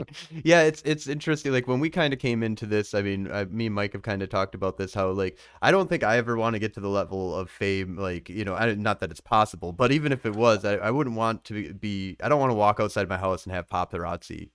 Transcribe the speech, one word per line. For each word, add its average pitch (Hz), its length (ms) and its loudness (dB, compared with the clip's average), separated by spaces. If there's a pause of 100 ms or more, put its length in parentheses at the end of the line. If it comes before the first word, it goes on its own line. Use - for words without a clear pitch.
(440)
Yeah, 165 200 8
it's, 156 200 2
it's 151 240 -2
interesting. 147 440 -2
Like, 127 160 2
when 127 120 0
we 160 120 0
kinda 147 240 0
came 120 260 0
into 110 240 -2
this, 107 300 0
I 101 80 2
mean, 98 280 -2
I, 101 140 -2
me 113 220 -4
and 104 80 -2
Mike 101 180 -2
have 101 100 -10
kinda 98 240 -2
talked 95 280 -2
about 95 220 -2
this, 95 180 -6
how, 95 160 2
like, 95 260 -2 (240)
I 117 100 4
don't 185 180 4
think 156 140 0
I 110 140 4
ever 117 200 0
wanna 113 220 0
get 104 160 -2
to - 40 -12
the 98 100 -4
level 95 460 -2
of 92 160 -6
fame, 95 460 -2
like, 92 320 -6
you 98 160 -6
know, 95 100 -2
I, 110 200 2
not 104 260 -2
that 87 100 -4
it's 80 100 -16
possible, 107 520 0
but 123 180 2
even 147 200 2
if 127 140 -2
it 107 100 -2
was, 107 300 4
I, 104 120 2
I 98 140 -2
wouldn't 131 240 -2
want 113 300 -2
to 104 280 -8
be, 98 500 -6
I 110 60 -2
don't 147 100 4
wanna 131 160 2
walk 104 240 4
outside 104 300 0
my 95 80 -2
house 92 280 -2
and 92 80 -8
have 90 140 -4
paparazzi 87 880 -6